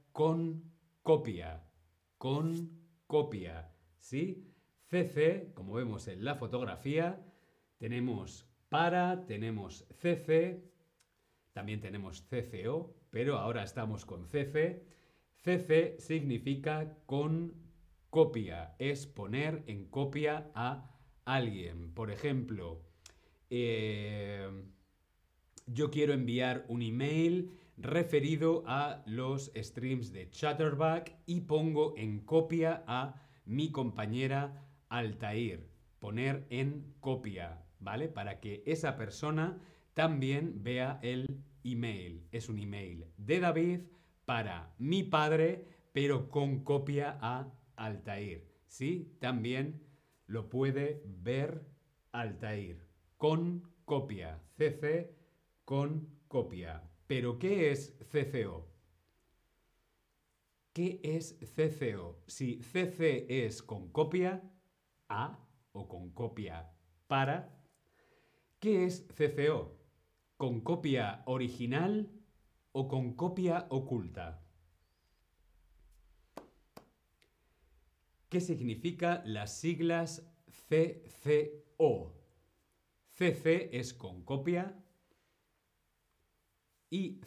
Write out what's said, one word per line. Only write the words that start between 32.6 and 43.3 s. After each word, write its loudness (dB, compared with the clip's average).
a -4
mi 0
compañera -2
Altair. -2
Poner -2
en -2
copia, -4
¿vale? -4
Para -6
que -6
esa 0
persona -2
también 2
vea 0
el -2
email. -4
Es -6
un -2
email -6
de 2